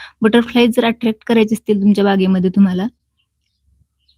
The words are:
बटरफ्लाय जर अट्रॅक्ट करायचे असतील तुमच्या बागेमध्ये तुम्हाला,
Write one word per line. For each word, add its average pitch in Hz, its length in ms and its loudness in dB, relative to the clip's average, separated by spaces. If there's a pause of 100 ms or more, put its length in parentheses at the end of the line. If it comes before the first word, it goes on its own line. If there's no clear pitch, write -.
(220)
बटरफ्लाय 240 460 2
जर 233 180 -2
अट्रॅक्ट 226 380 -4
करायचे 226 320 0
असतील 208 260 -4
तुमच्या 202 220 2
बागेमध्ये 190 460 0
तुम्हाला, 185 380 0 (1300)